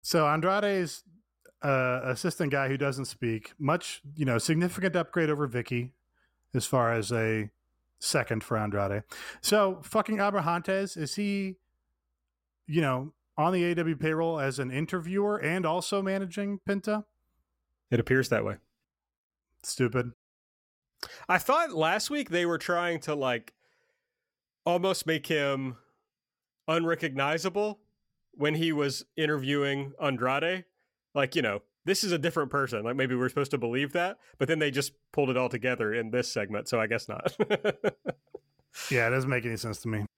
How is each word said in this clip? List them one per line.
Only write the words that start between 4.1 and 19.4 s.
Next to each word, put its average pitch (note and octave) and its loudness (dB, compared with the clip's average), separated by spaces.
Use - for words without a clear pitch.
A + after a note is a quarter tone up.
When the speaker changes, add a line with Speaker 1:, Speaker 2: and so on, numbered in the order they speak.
Speaker 1:
you D3+ -2
know, A#2+ 4
significant F3 0
upgrade E3 2
over D3 0
Vicky B2 -4
as B2 0
far A#2+ 4
as A2 0
a A2 0
second A#2 0
for A#2 -2
Andrade. G2+ 0
So G3 2
fucking A3 0
Abrahantes, F#3+ 0
is D3+ -4
he, G3 -2
you D#3+ 2
know, C3+ 0
on D#3+ 4
the F3+ 2
A F3 2
W E3 0
payroll D#3+ 0
as C3+ 0
an C3 -2
interviewer F#3 0
and F3 0
also F3+ 0
managing G3 -2
Pinta? G#3 -2
Speaker 2:
It A#2 4
appears B2+ 4
that G#2+ 2
way. G2+ -4